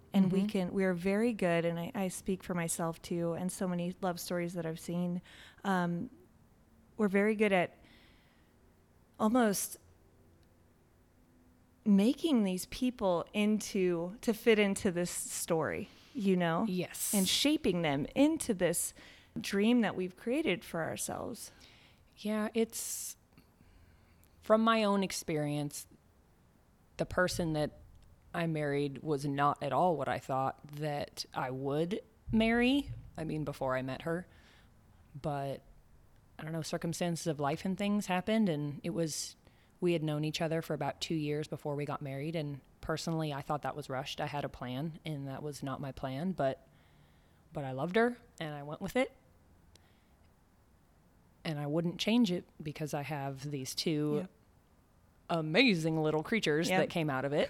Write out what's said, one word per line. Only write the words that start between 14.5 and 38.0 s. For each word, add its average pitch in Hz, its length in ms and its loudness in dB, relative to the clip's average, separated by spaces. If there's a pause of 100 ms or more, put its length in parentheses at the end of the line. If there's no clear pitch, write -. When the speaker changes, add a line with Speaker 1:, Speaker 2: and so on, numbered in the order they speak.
Speaker 1:
into 202 340 2
this 175 200 -2
story, - 800 -2 (240)
you 196 220 2
know? 175 320 2
Speaker 2:
Yes. 180 460 -4
Speaker 1:
And 190 140 4
shaping 247 560 2
them 147 320 2
into 294 380 4
this 175 400 0 (460)
dream 220 420 4
that 190 140 0
we've 185 220 -4
created 254 460 -2
for - 180 -6
ourselves. - 720 -6 (640)
Speaker 2:
Yeah, 214 360 -2
it's, - 640 -4 (1200)
from 220 220 6
my 220 200 4
own 202 200 4
experience, 147 840 -2 (1120)
the - 80 -4
person 175 480 0
that 151 180 0 (600)
I 170 140 -2
married 143 560 0
was 147 220 -2
not 143 360 2
at 139 120 -2
all 165 220 4
what 135 120 -2
I 123 120 0
thought 135 380 -2 (220)
that 143 540 -4
I - 180 -4
would 143 480 -2 (320)
marry. 240 580 4 (280)
I 165 80 -6
mean, 156 180 -4
before 135 340 -2
I 127 40 0
met 131 220 -6
her, 165 220 -2 (960)
but 139 400 -4 (800)
I - 40 -10
don't 156 80 -8
know, 165 100 -2
circumstances 170 640 -4
of 147 120 -2
life 147 260 -2
and 190 120 -2
things 202 300 0